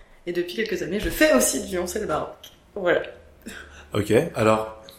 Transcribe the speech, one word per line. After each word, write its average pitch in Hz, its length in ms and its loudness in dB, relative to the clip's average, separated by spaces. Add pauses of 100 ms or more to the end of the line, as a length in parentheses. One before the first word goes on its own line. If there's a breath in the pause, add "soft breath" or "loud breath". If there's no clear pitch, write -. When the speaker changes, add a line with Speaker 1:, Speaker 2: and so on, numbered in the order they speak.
(280 soft breath)
Speaker 1:
Et 175 60 -6
depuis 175 220 -4
quelques 190 280 -4
années, 151 160 -4
je 165 100 -4
fais 311 240 4
aussi 254 280 2
du 196 60 -8
violoncelle 190 380 -4
baroque. - 440 -6 (260)
Voilà. 208 260 2 (920 loud breath)
Speaker 2:
Ok. 104 200 2 (220)
Alors, 110 480 2 (140)